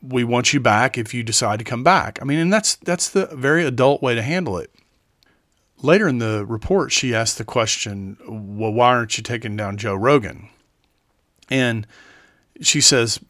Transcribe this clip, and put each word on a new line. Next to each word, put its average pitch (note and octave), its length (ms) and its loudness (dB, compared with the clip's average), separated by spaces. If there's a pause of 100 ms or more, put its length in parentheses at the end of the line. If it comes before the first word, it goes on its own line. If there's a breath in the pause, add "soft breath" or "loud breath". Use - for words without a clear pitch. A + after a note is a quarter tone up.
we B2+ 220 -2
want A#2+ 280 2
you C#3+ 80 2
back A#2 380 4
if A2+ 160 -6
you A#2+ 80 -6
decide A2 380 0
to A#2 40 -8
come A#2+ 200 -6
back." - 360 2
I - 60 -10
mean, C#3+ 140 0
and E3+ 120 2
that's, G#3 260 2
that's - 300 -4
the F#3+ 200 0
very D3 360 0
adult C3+ 380 2
way B2+ 140 0
to A2+ 80 -2
handle D3 340 -2
it. - 160 -10 (1120)
Later F3+ 240 4
in B2+ 100 0
the A2 260 -2
report, A#2 480 -2
she B2+ 220 0
asked A2+ 240 -2
the A2+ 80 -8
question, G2+ 720 -4 (100)
"Well, G#2+ 460 -6
why A#2+ 220 4
aren't A2+ 200 -2
you A2 80 -6
taking A2+ 320 -6
down G#2 220 -4
Joe G#2 160 -2
Rogan?" G#2 560 0 (1000)
And A#2+ 340 0 (760 soft breath)
she - 200 0
says, A#2 380 4 (100)